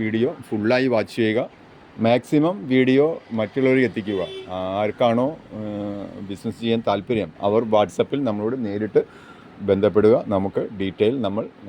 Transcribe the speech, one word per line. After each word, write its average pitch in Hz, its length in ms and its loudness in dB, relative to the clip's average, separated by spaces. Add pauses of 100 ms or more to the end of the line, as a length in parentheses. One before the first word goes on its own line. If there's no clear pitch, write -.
വീഡിയോ 113 260 0 (180)
ഫുള്ളായി 120 460 0
വാച്ച് 104 240 -2
ചെയ്യുക. 110 220 2 (640)
മാക്സിമം 151 500 2 (160)
വീഡിയോ 131 320 4 (360)
മറ്റുള്ളവരിലേക്ക് 131 500 2
എത്തിക്കുക. 98 320 -4 (580)
ആർക്കാണോ, 117 480 0 (300)
ഏഹ്, 104 500 -8 (220)
ബിസിനസ് 101 320 -8
ചെയ്യാൻ 113 260 0
താല്പര്യം, 101 420 -2 (180)
അവർ 110 140 4 (120)
WhatsApp-ൽ 107 560 0
നമ്മളോട് 107 360 -4
നേരിട്ട് 104 360 0 (680)
ബന്ധപ്പെടുക. 104 540 4 (100)
നമുക്ക് 95 300 -2 (160)
ഡീറ്റെയിൽ 104 360 0 (100)
നമ്മൾ 101 200 -4 (220)